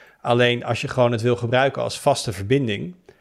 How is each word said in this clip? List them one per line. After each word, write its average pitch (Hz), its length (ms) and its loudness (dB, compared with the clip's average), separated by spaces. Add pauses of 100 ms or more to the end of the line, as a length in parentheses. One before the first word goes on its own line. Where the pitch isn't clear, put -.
(200)
Alleen 120 440 2
als 117 160 -4
je - 80 -6
gewoon 123 240 2
het 110 100 -2
wil 120 140 2
gebruiken 127 460 0
als - 180 -6
vaste 131 320 0
verbinding, 113 600 -2 (260)